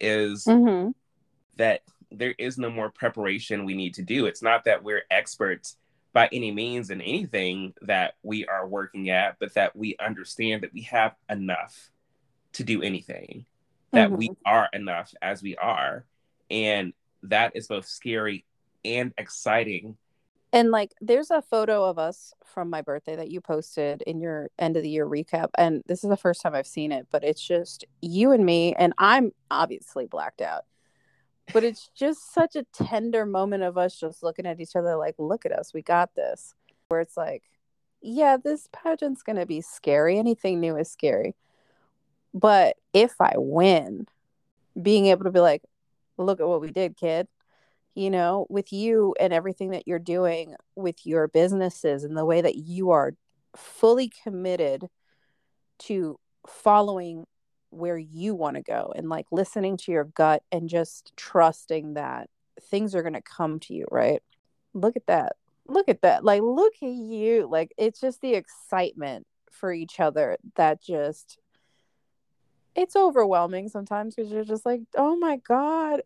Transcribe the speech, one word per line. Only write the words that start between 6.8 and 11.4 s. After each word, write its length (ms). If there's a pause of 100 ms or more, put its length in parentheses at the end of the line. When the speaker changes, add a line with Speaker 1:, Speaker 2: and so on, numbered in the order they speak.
Speaker 1:
in 120
anything 800
that 420
we 220
are 220
working 420
at, 300
but 160
that 200
we 240
understand 640
that 100
we 100
have 320 (140)
enough 600 (640)